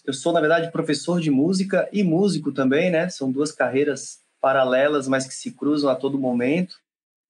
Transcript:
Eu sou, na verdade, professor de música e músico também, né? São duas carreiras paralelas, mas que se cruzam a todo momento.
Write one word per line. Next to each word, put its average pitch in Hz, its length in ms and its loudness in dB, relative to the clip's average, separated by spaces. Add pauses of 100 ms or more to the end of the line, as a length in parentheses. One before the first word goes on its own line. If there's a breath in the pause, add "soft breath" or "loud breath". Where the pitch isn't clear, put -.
Eu 139 80 -4
sou, - 180 -2
na 170 80 4
verdade, 160 320 2
professor 170 480 -2
de 160 120 0
música 185 600 0
e 208 120 0
músico 165 480 2
também, 143 400 2
né? 170 180 0
São 135 220 -4
duas 147 200 -2
carreiras 135 680 -2 (200)
paralelas, 135 680 2
mas 131 200 -2
que - 60 -16
se - 160 -10
cruzam 143 400 -2
a 127 60 2
todo 135 240 -2
momento. 131 560 0 (540)